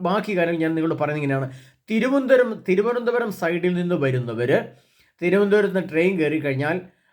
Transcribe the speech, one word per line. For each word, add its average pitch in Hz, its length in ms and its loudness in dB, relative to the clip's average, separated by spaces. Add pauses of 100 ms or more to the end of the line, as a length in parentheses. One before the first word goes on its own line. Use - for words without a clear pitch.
ബാക്കി 208 300 -2
കാര്യങ്ങൾ 170 280 0
ഞാൻ 160 100 0
നിങ്ങളോട് 160 260 -2
പറയുന്നത് 151 220 -2
ഇങ്ങനെയാണ്. 135 240 -2 (440)
തിരുവനന്തപുരം, 254 600 2 (180)
തിരുവനന്തപുരം 233 640 0
സൈഡിൽ 175 420 0
നിന്ന് 175 300 0
വരുന്നവർ 123 460 -2 (720)
തിരുവനന്തപുരത്ത് 196 540 2
നിന്ന് 175 160 -4
ട്രെയിൻ 170 240 2
കയറി 156 240 0
കഴിഞ്ഞാൽ, 143 360 -2 (360)